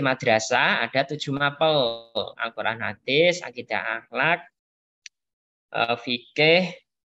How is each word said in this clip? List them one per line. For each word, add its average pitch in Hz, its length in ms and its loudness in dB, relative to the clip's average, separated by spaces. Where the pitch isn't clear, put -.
Madrasah 123 800 2
ada 135 240 -2
tujuh 147 240 -6
mapel, 143 720 0
Al-Quran 113 480 -4
hadis, 143 560 2
akidah 113 640 -6
akhlak, 156 400 -2
eh, 117 320 0
fikih, 156 640 2